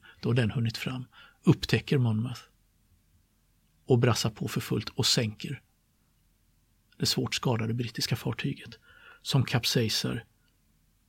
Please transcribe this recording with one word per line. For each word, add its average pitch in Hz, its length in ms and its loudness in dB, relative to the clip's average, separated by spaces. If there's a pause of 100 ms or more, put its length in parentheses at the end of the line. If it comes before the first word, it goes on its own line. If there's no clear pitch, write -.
(200)
Då - 80 -4
har 117 60 2
den 117 160 2
hunnit 117 260 -2
fram, 127 280 -8 (400)
upptäcker - 540 4
Monmouth 120 420 0 (1500)
och 131 120 6
brassar 120 320 2
på - 180 -6
för - 120 -4
fullt 120 280 -2
och - 180 -2
sänker - 560 -2 (1400)
det 135 80 0
svårt - 280 0
skadade 117 400 0
brittiska 123 420 -2
fartyget, - 640 -6 (440)
som 131 220 2
kapsejsar 123 800 0 (840)